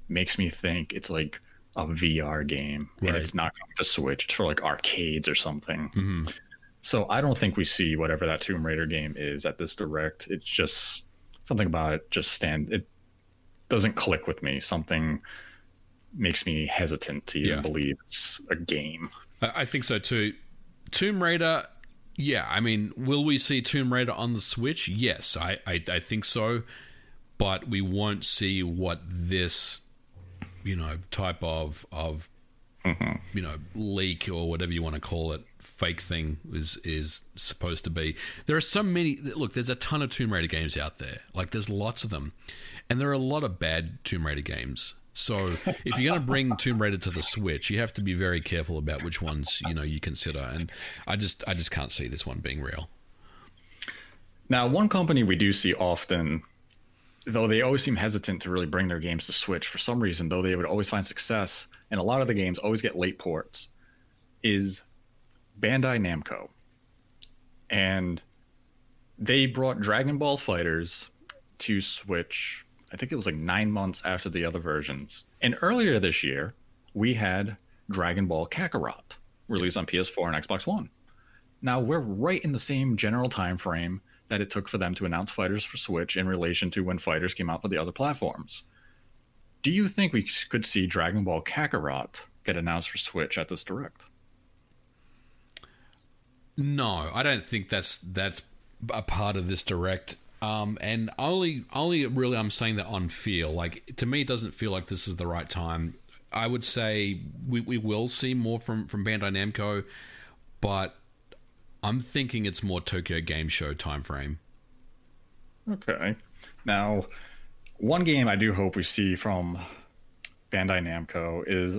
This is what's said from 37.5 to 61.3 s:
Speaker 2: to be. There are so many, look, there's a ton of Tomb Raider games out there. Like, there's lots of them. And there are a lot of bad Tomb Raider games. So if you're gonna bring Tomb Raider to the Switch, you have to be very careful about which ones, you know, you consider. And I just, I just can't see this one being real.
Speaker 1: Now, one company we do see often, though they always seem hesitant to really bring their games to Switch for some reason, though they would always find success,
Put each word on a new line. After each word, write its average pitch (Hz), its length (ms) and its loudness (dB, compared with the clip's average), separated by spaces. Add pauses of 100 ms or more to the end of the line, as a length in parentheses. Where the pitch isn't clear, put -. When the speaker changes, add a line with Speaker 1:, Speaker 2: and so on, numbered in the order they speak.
Speaker 2:
to 87 60 -2
be. 80 260 0 (300)
There 151 100 2
are 156 60 4
so 208 200 2
many, 175 340 2
look, 139 360 -4
there's 123 160 -2
a 127 60 2
ton 151 260 -2
of 135 80 0
Tomb 113 240 0
Raider 85 140 2
games 80 320 0
out 73 180 -6
there. - 240 -10 (140)
Like, 92 160 -2
there's 104 180 -2
lots 104 360 -2
of 110 60 -4
them. 73 220 -6 (560)
And 123 100 0
there 139 120 0
are - 20 2
a 139 60 2
lot 139 260 0
of 92 140 -4
bad 80 440 -2
Tomb 82 240 -2
Raider 73 140 -2
games. - 540 -4 (180)
So 95 460 0 (260)
if 127 140 0
you're 131 120 4
gonna 170 140 2
bring 131 320 2
Tomb 120 240 2
Raider 104 160 2
to 90 140 -2
the 85 120 -2
Switch, 90 460 0
you 104 120 0
have 113 120 -2
to - 80 -4
be 98 140 0
very 90 260 2
careful 82 380 -2
about 76 260 -2
which 85 160 -4
ones, 76 460 -2
you 82 80 -2
know, 76 80 -2
you 76 180 -2
consider. 76 380 -2
And 69 340 -6 (340)
I 101 100 -2
just, 101 300 0
I 95 60 -2
just 85 180 0
can't 69 220 -2
see 64 160 -2
this 65 160 -4
one 64 140 -6
being 69 240 -4
real. 78 260 -6 (1600)
Speaker 1:
Now, 123 180 6
one 185 220 6
company 165 340 6
we 92 140 6
do 98 160 6
see 92 220 2
often, 85 680 2 (840)
though 113 200 2
they 110 140 6
always 135 220 4
seem 127 140 2
hesitant 101 440 0
to 90 100 -6
really 90 140 2
bring 90 240 2
their 87 120 0
games 82 260 -2
to - 80 -4
Switch 90 340 0
for - 80 -6
some 120 260 2
reason, 85 280 2
though 90 100 2
they 92 160 4
would 90 80 0
always 98 240 0
find 98 180 0
success, - 640 -2 (220)